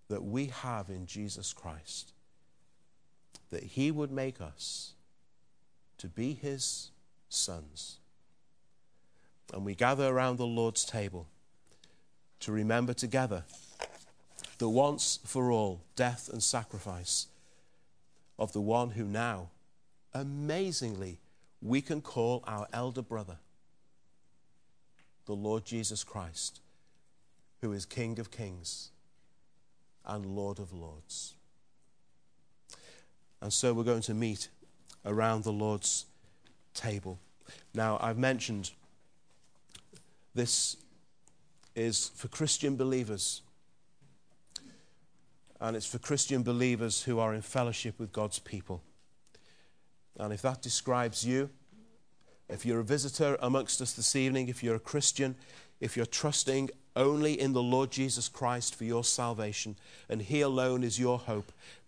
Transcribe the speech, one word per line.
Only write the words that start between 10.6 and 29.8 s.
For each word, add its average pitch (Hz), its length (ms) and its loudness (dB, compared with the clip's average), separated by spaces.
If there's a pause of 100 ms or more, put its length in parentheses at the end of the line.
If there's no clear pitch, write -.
table 90 440 -4 (1120)
to - 120 -4
remember 113 420 4
together 120 520 0 (1120)
the 117 120 2
once 139 540 4
for 123 280 2
all 101 320 2 (120)
death 123 320 2
and 113 140 -6
sacrifice 95 880 -2 (1120)
of 107 120 0
the 104 100 -2
one 117 300 2
who 107 140 -4
now, 101 460 -2 (600)
amazingly, 139 1080 -4 (420)
we 127 220 2
can 151 180 -2
call 120 460 0
our 104 260 -4
elder 123 300 -4
brother, 101 340 -6 (1900)
the 104 100 -4
Lord 107 300 0
Jesus 110 380 -4
Christ, - 580 -8 (1000)
who 110 100 -2
is 98 140 -4
King 113 340 -4
of 110 120 -8
Kings 92 600 -10 (1120)